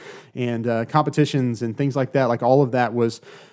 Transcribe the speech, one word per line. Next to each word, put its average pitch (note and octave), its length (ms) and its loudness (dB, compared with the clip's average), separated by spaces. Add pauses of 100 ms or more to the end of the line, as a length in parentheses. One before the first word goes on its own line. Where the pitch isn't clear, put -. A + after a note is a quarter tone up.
(340)
and, A#2 320 -4
uh, A#2 200 0
competitions C#3+ 720 0
and A2+ 160 -4
things C#3 180 -2
like C3 180 -2
that. C3+ 120 2
Like, A#2+ 180 0
all C3 200 4
of A#2+ 100 0
that A#2+ 220 0
was, A#2 260 0 (320)